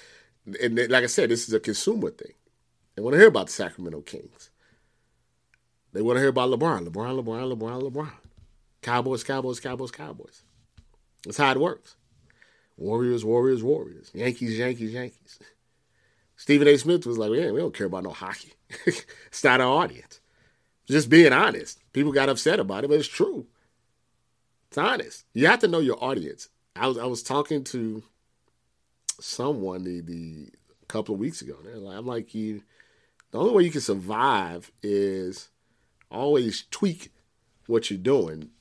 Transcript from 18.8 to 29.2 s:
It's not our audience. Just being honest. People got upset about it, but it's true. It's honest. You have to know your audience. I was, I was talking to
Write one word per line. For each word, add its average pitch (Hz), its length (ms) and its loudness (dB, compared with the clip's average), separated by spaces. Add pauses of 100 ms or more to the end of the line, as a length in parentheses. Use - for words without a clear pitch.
It's - 580 -6
not 131 160 6
our 127 80 4
audience. - 520 -2 (640)
Just 135 220 2
being 156 240 10
honest. - 460 0 (140)
People 143 180 0
got 135 180 2
upset 151 300 2
about 98 240 -4
it, 139 60 -2
but 151 100 6
it's 143 80 0
true. - 400 -2 (1200)
It's - 100 -8
honest. - 540 -4
You 131 140 4
have 233 140 6
to 208 80 2
know 170 100 0
your 131 240 0
audience. 107 460 -6 (260)
I 113 140 -2
was, 123 100 -2
I 120 60 -6
was 123 180 -6
talking 143 420 -2
to 113 380 -6 (1200)